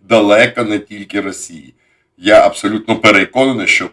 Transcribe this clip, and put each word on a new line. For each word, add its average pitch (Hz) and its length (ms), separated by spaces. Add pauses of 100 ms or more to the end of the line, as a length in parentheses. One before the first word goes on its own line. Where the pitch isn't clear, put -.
далеко 117 600
не 107 160
тільки 101 420
Росії. 85 520 (440)
Я 101 280
абсолютно 107 500
переконаний, 110 720
що - 260